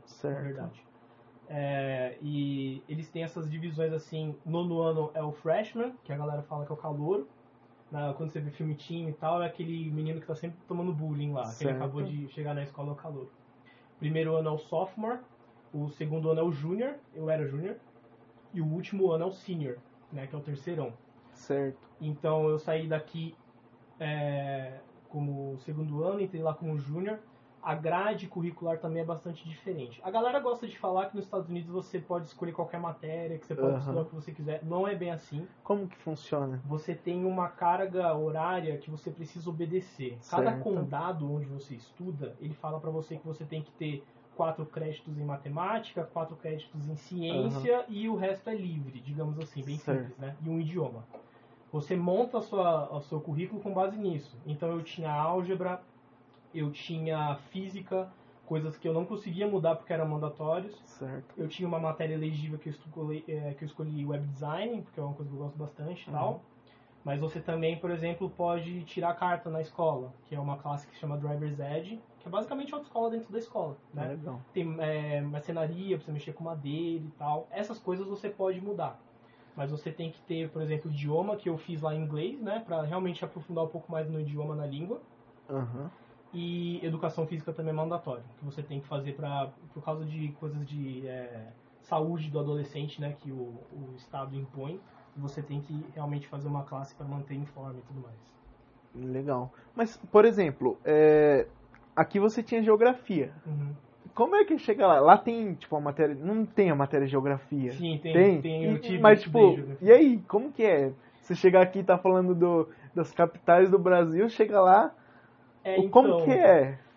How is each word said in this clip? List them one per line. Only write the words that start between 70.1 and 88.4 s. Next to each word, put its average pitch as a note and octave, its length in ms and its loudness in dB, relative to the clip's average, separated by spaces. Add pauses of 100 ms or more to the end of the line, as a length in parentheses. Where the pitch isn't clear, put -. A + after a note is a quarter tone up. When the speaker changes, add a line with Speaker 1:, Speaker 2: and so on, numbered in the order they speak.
Speaker 2:
que - 80 -12
é C#3+ 60 -6
uma C#3+ 160 -4
classe D3 300 -8
que - 80 -20
se - 60 -20
chama D3 180 -6
Driver's D3 420 -4
Ed, E3 400 -8 (200)
que - 60 -20
é F3 40 -12
basicamente A3 440 -6
autoescola A#3 360 -4
dentro A3+ 200 -6
da G#3 80 -6
escola, D#3+ 380 -6 (160)
né? D3 160 -6
Speaker 1:
Legal. C#3+ 320 -10 (140)
Speaker 2:
Tem, E3 260 -4
é, D3+ 400 -2
marcenaria, E3 800 -4
pra - 80 -14
você D#3 60 -8
mexer D3+ 200 -8
com E3 120 -14
madeira D#3+ 600 -6
e D3+ 140 -12
tal. D3+ 320 -4
Essas G#3+ 280 -8
coisas F#3+ 300 -4
você G3+ 220 -8
pode F#3+ 320 -2
mudar. - 360 -6 (560)
Mas C#3+ 160 -4
você D3+ 220 -6
tem E3 180 -8
que - 120 -18
ter, D#3+ 280 -4
por D#3+ 120 -8
exemplo, D#3 280 -4
o D3+ 40 -4
idioma, D#3+ 420 0
que G3+ 120 -6
eu D#3+ 100 -2
fiz D#3+ 240 -8
lá D#3 120 -2
em D#3 80 -4
inglês, D#3+ 380 -4
né? A3 240 -4
Pra D#3+ 180 -4
realmente F3+ 420 -4
aprofundar E3 400 -6
um D#3 40 -2
pouco D#3+ 240 -12
mais D#3+ 160 -4
no D#3 120 -4
idioma, D3+ 340 -4
na D3 120 -6
língua. D#3 340 -8 (500)
Speaker 1:
Aham. C3+ 400 -6 (420)
Speaker 2:
E F3 520 -4
educação D#3+ 420 -4
física D#3 280 -8
também D#3+ 180 -4
é D#3 40 -4
mandatório, D#3 460 -4 (160)
que D3 60 -12